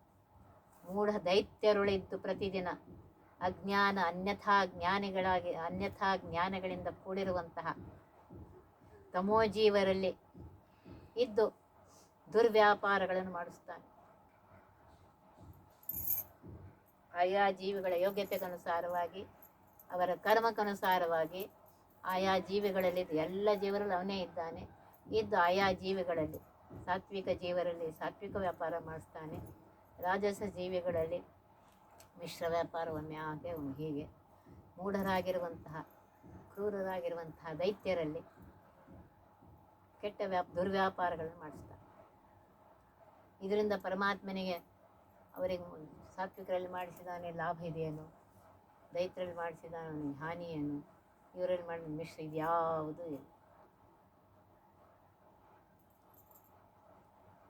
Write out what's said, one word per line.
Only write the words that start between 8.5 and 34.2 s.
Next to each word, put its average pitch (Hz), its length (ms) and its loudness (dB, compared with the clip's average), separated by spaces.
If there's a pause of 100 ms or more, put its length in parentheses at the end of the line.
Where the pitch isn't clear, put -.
ತಮೋಜೀವರಲ್ಲಿ 196 1040 4 (1000)
ಇದ್ದು 220 480 2 (680)
ದುರ್ವ್ಯಾಪಾರಗಳನ್ನು 202 1000 6
ಮಾಡಿಸ್ತಾನೆ. 175 520 -10 (3250)
ಆಯಾ 190 360 4
ಜೀವಿಗಳ 190 420 -2
ಯೋಗ್ಯತೆಗನುಸಾರವಾಗಿ 175 1300 0 (640)
ಅವರ 180 240 2
ಕರ್ಮಕ್ಕನುಸಾರವಾಗಿ 196 1400 2 (540)
ಆಯಾ 185 340 2
ಜೀವಿಗಳಲ್ಲಿ 185 600 2
ಎಲ್ಲ 180 540 0
ಜೀವರಲ್ಲಿ 196 400 0
ಅವನೇ 190 280 -2
ಇದ್ದಾನೆ. 165 460 -8 (440)
ಇದ್ದು 208 240 2
ಆಯಾ 185 360 6
ಜೀವಿಗಳಲ್ಲಿ 180 680 0 (460)
ಸಾತ್ವಿಕ 190 440 -4
ಜೀವರಲ್ಲಿ 175 640 -2
ಸಾತ್ವಿಕ 180 440 -8
ವ್ಯಾಪಾರ 170 420 -2
ಮಾಡಿಸ್ತಾನೆ, 160 600 -10 (640)
ರಾಜಸ 196 400 2
ಜೀವಿಗಳಲ್ಲಿ 180 800 -2 (960)
ಮಿಶ್ರ 170 300 -4
ವ್ಯಾಪಾರವನ್ನೇ 165 640 -2
ಹಾಗೆ 156 360 -6
ಅವನು 147 220 -6
ಹೀಗೆ 151 360 -6 (720)